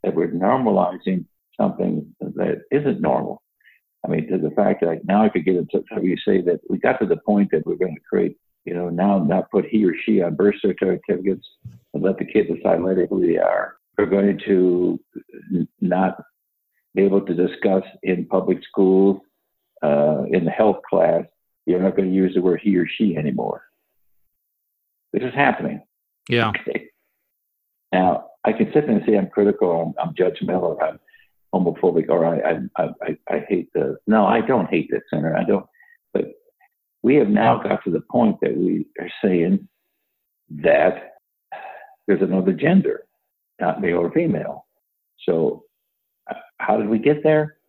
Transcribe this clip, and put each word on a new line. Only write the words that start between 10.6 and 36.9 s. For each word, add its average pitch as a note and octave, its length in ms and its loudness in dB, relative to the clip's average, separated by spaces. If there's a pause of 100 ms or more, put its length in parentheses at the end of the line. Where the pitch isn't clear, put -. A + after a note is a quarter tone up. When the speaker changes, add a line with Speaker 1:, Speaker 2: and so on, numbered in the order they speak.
Speaker 1:
certificates F#2 840 -2 (480)
and - 80 -4
let F#2+ 160 0
the - 60 -4
kid - 240 0
decide E2+ 320 0
later F#2 260 0
who F#2+ 180 -2
they E2+ 140 2
are. F2+ 380 -2 (200)
We're G#2 100 2
going G2 400 2
to F2+ 520 2 (540)
n-, F2 160 -2 (120)
not F2+ 420 0 (720)
be F#2+ 80 4
able G2 200 4
to F2+ 120 -4
discuss F#2 500 0 (180)
in F2 240 -2
public F2+ 380 0
schools, F#2+ 560 4 (640)
uh, D2 480 2
in F2+ 140 2
the E2 60 0
health G#2+ 380 0
class, E2+ 360 2 (420)
you're F2+ 140 2
not F#2 160 0
gonna F#2+ 120 0
use F#2+ 260 2
the F#2 80 2
word F2+ 180 2
he G2 160 2
or F2 120 2
she F#2+ 280 0
anymore. A#1+ 460 -4 (1500)
This - 100 -2
is B2+ 120 -6
happening. - 480 0 (460)
Speaker 2:
Yeah. A#2 220 2
Speaker 1:
Okay. - 380 -8 (1040)
Now, F#2 340 0 (180)
I A2 80 2
can G#2 200 0
sit D3+ 140 2
there A2+ 100 2
and - 100 -2
say G#2+ 100 4
I'm F#2 120 0
critical, F2+ 680 0
I'm, F2 100 -4
I'm D#2 60 -10
judgmental, F2+ 480 -2
or D#2+ 220 -2
I'm - 140 -6 (560)
homophobic, E2+ 560 0
or E2 160 2
I, E2+ 240 0
I, - 100 0 (160)
I, E2 120 -2 (140)
I, - 320 -8
I D2 40 -2 (100)
hate F#2 260 -2
the, C#2 220 -2 (100)
no, G#2+ 200 4
I A2 160 2
don't A#2 260 0
hate E2 220 -2
the - 100 -2 (100)
sinner. - 260 -2
I - 80 0
don't. G2+ 200 0 (480)
But - 140 -2 (760)